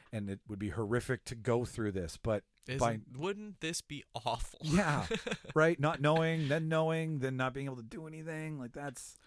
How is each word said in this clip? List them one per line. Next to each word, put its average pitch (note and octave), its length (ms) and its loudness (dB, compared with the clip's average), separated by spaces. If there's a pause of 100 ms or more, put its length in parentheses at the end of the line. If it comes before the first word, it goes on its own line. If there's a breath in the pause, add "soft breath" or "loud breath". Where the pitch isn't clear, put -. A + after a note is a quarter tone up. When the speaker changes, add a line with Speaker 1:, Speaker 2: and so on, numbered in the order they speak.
(140 loud breath)
Speaker 1:
and G#2 160 -4
it G2 180 -6
would G#2 120 -6
be G#2 100 -2
horrific A2+ 560 0
to B2+ 100 -8
go A#2 300 2
through G#2+ 260 -2
this," F2+ 260 -4
but G#2+ 260 0 (240)
Speaker 2:
Isn't, C3 120 -4
Speaker 1:
by A#2 200 2 (160)
Speaker 2:
wouldn't G3 440 -6
this D#3+ 220 -4
be D3 220 -10 (120)
awful? - 480 -2
Speaker 1:
Yeah, D3+ 420 4 (240)
Speaker 2:
<laughs> - 240 -8
Speaker 1:
right? D#3+ 240 6
Not D3 240 2
knowing, D#3+ 460 4
then D#3+ 220 2
knowing, D#3+ 500 2
then C3 160 0
not B2+ 180 0
being C#3 140 -6
able C3 80 -6
to A#2+ 80 -12
do D#3 240 -10
anything. D#3 500 -6
Like, B2 140 -8
that's - 560 -10